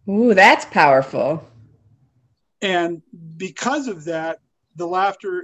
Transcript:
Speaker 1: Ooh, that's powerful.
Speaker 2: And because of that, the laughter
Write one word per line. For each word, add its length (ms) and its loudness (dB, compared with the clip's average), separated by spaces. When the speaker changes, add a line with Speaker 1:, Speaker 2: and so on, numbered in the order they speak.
Speaker 1:
Ooh, 260 2
that's 320 6
powerful. 760 0
Speaker 2:
And 420 -2
because 520 -6
of 160 -12
that, 340 -8
the 100 -8
laughter 580 -4